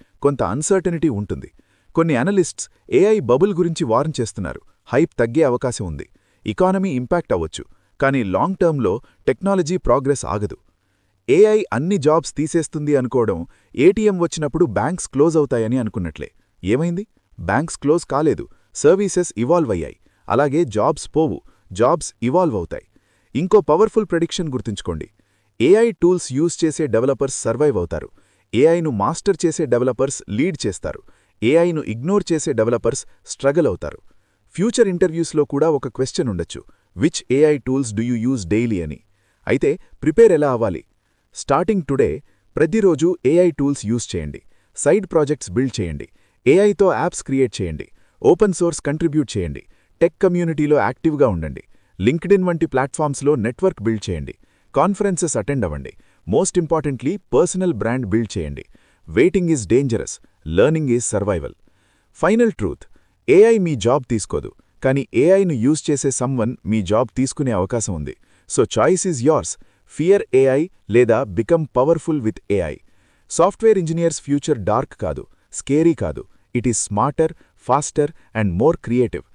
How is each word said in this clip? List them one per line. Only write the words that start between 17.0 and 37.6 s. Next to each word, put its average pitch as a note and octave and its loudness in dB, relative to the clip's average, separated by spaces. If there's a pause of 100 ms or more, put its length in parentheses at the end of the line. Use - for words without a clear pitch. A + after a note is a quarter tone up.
బ్యాంక్స్ G2+ -4
క్లోజ్ D#3+ 0
కాలేదు, C3+ -2 (300)
సర్వీసెస్ F3+ 2
ఇవాల్వ్ C3+ 0
అయ్యాయి. E2 -6 (300)
అలాగే C#3 2
జాబ్స్ A#2 0
పోవు, D3+ 0 (340)
జాబ్స్ B2+ 0 (120)
ఇవాల్వ్ C3+ 2
అవుతాయి. E2 -10 (500)
ఇంకో F#3 4
పవర్ఫుల్ G3+ 2
ప్రెడిక్షన్ E3 -2
గుర్తుంచుకోండి, G2+ -6 (520)
ఏఐ G3 6
టూల్స్ F3+ 0
యూజ్ D#3 -2
చేసే D#3+ -2
డెవలపర్స్ B2+ 0
సర్వైవ్ B2 0
అవుతారు, E2+ -6 (440)
ఏఐను D#3+ 4
మాస్టర్ C3 0
చేసే E3 -2
డెవలపర్స్ B2+ 0 (100)
లీడ్ C#3+ -2
చేస్తారు, - -8 (400)
ఏఐను D#3+ 2
ఇగ్నోర్ D3+ -2
చేసే D#3+ -2
డెవలపర్స్ A#2 0 (220)
స్ట్రగుల్ D3 0
అవుతారు. E2 -6 (560)
ఫ్యూచర్ A3+ 2
ఇంటర్వ్యూస్లో E3 0
కూడా D3 0
ఒక C#3 0
క్వశ్చన్ C3 -4
ఉండొచ్చు, E2+ -8 (340)
"Which A#2+ -2 (120)
ఏఐ D3+ 4
tools C3 -4